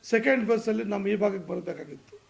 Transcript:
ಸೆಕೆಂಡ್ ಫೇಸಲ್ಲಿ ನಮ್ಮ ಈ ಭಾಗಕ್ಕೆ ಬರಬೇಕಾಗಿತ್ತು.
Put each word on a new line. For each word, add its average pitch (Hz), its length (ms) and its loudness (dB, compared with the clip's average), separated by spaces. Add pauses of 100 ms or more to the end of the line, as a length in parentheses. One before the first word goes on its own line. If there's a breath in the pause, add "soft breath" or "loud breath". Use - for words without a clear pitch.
ಸೆಕೆಂಡ್ 233 460 2
ಫೇಸಲ್ಲಿ 226 340 0
ನಮ್ಮ 202 240 -2
ಈ 208 80 2
ಭಾಗಕ್ಕೆ 196 320 0
ಬರಬೇಕಾಗಿತ್ತು. 165 680 -10 (120)